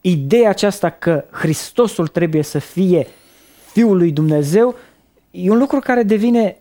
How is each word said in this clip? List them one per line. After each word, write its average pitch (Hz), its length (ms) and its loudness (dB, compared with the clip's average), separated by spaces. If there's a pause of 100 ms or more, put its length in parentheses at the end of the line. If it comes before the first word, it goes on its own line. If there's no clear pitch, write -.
ideea 185 480 2
aceasta 190 400 -2
că 160 420 -2
Hristosul - 760 -2
trebuie 160 360 -2
să 147 160 -6
fie 175 480 0 (640)
Fiul 214 240 2
lui 170 140 2
Dumnezeu? 156 640 0 (560)
E 180 180 -4
un 226 80 4
lucru 277 220 0
care 247 240 -2
devine 220 580 0